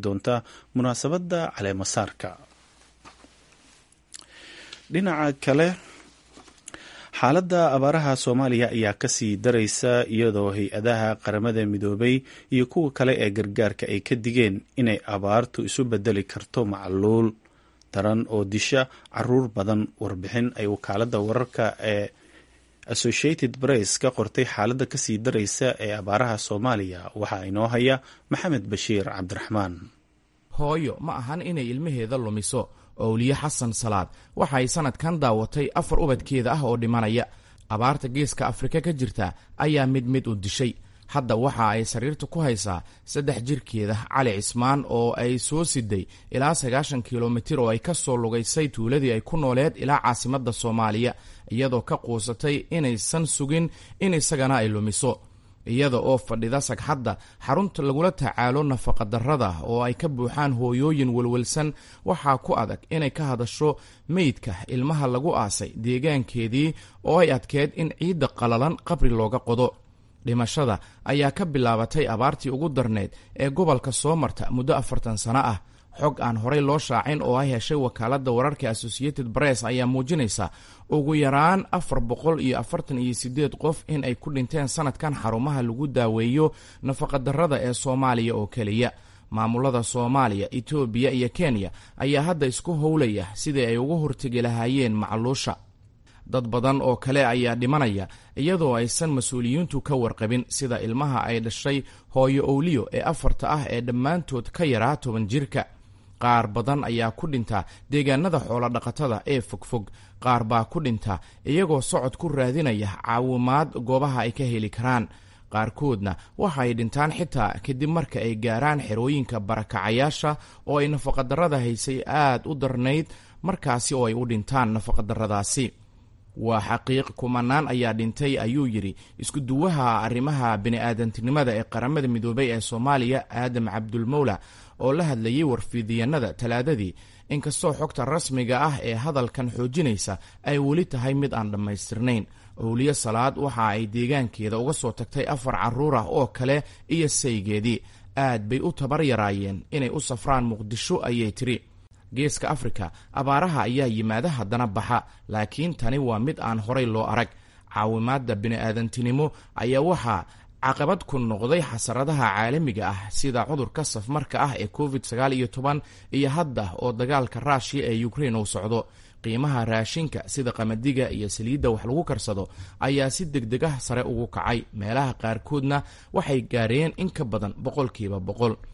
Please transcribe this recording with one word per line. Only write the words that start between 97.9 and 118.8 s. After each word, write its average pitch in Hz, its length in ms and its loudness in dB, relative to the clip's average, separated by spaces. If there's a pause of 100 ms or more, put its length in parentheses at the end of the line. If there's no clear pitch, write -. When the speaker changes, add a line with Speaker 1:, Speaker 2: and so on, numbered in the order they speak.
Speaker 2:
iyadoo 160 380 2
aysan 120 360 0
mas-uuliyiintu 131 720 0
ka 147 140 -2
warqabin, 117 540 0
sida 120 320 -2
ilmaha 127 420 0
ay 117 180 -2
dhashay 135 440 -2 (300)
hooyo 131 360 4
Owliyo 139 420 2
ee - 100 -2
afarta - 480 4
ah 147 180 0
ee 117 120 -2
dhammaantood 127 680 -2
ka 175 140 -2
yaraa 127 320 2
toban 110 320 -2
jirka. 120 360 0 (540)
Qaar 120 300 4
badan 120 360 0
ayaa 117 260 0
ku - 160 -6
dhinta 117 380 -2 (260)
deegaanada 143 500 2
xoolo 120 280 0
dhaqatada 120 580 -2
ee 131 140 2
fogfog. - 500 -6 (320)
Qaar 120 220 4
baa 113 200 2
ku - 160 -4
dhinta 113 400 -2 (240)
iyagoo 156 360 2
socod 131 360 -2
ku 170 120 -6
raadinaya 127 600 0 (160)
caawimaad 127 720 2
goobaha 131 480 0
ay 120 80 -2
ka 139 120 -4
heli 110 260 -2
karaan. 120 380 0 (440)
Qaarkoodna 110 640 -2 (220)
waxa 147 240 0
ay 120 120 2
dhintaan 135 380 0
xitaa 123 480 -2
kadib 139 300 -2
marka 160 300 -2
ay 113 200 -2
gaaraan 131 400 0